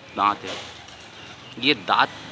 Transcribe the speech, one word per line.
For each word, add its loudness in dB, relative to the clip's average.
दांत 4
है। -8
ये 4
दांत 4